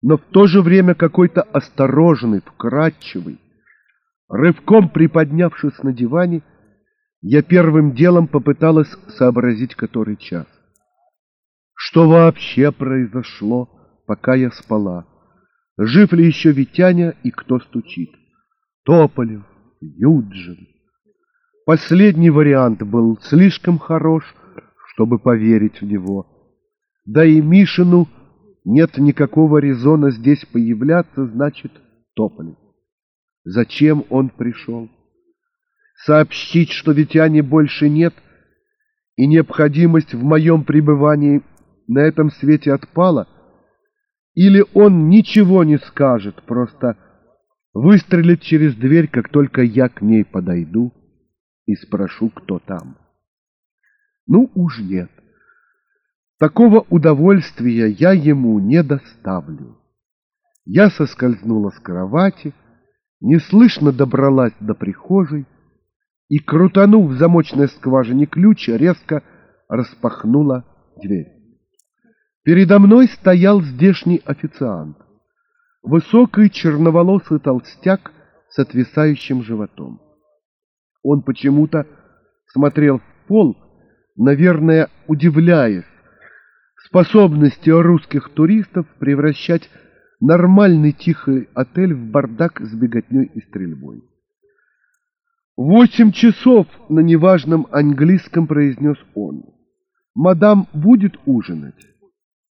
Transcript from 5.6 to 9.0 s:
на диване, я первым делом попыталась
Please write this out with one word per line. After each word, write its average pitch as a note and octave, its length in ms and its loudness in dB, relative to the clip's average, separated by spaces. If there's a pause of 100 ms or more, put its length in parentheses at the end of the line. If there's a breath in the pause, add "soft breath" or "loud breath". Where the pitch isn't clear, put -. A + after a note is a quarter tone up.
на C3+ 100 -4
диване, D3+ 480 -4 (800)
я B2+ 220 0
первым D#3+ 500 2
делом E3+ 340 2
попыталась D3+ 640 -2 (200)